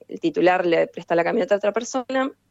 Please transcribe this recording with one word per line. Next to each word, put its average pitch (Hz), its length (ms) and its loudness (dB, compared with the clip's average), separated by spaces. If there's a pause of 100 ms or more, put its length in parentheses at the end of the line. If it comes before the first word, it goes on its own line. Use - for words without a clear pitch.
el - 120 -12
titular 175 460 2
le 165 220 2
presta 170 280 -4
la 170 80 2
camioneta 180 320 0
a - 20 0
otra 202 140 0
persona 262 600 -4 (200)